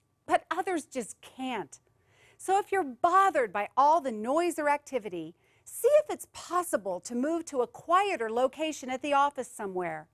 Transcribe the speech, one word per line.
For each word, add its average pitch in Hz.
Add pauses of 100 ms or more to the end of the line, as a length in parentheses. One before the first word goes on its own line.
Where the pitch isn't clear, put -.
(260)
but 349
others 349
just -
can't. 240 (600)
So 381
if 403
you're 381
bothered 311
by 208
all 294
the 262
noise 277
or 294
activity, 202 (280)
see - (100)
if 605
it's 349
possible 220
to -
move 320
to 269
a 233
quieter 339
location 262
at 254
the 294
office 277
somewhere. 180